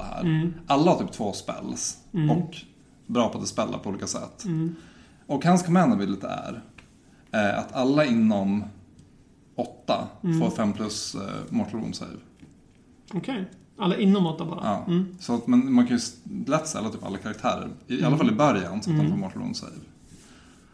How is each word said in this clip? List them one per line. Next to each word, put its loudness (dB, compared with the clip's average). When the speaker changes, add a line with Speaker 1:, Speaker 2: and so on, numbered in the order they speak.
Speaker 1:
här. -8
Speaker 2:
Mm. 2
Speaker 1:
Alla 6
har 4
typ -4
två -4
spells. -8
Speaker 2:
Mm. 4
Speaker 1:
Och 0
bra 2
på -6
dispella -4
på -8
olika -6
sätt. -8
Speaker 2:
Mm. -2
Speaker 1:
Och -2
hans 6
command 4
ability -2
är -8
eh, 2
att -6
alla 4
inom 2
åtta -4
Speaker 2:
Mm. 2
Speaker 1:
får 2
fem 0
plus, -6
eh, -6
mortal -2
wound -6
save. -10
Speaker 2:
Okej. -6
Alla 0
inom 6
åtta -4
bara? -8
Speaker 1:
Ja. -2
Speaker 2:
Mm. 0
Speaker 1:
Så -2
att, -4
men 4
man 6
kan 2
ju -2
s-, -8
lätt 0
ställa -4
typ -10
alla -6
karaktärer, -4
i, -4
i -2
alla 0
Speaker 2:
Mm. 4
Speaker 1:
fall 4
i 4
början, 2
så -2
att 2
Speaker 2:
Mm. 4
Speaker 1:
de 2
får 0
mortal -8
wound -6
save. -12